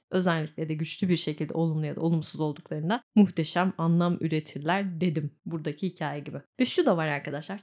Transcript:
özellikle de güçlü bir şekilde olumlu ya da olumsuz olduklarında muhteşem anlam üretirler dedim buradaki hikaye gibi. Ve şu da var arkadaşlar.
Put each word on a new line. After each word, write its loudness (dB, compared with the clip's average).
özellikle 0
de -2
güçlü -2
bir 4
şekilde -4
olumlu 0
ya -6
da -6
olumsuz 0
olduklarında -4
muhteşem 4
anlam 4
üretirler -2
dedim 0
buradaki -4
hikaye -4
gibi. -10
Ve 6
şu 2
da 6
var 0
arkadaşlar. -6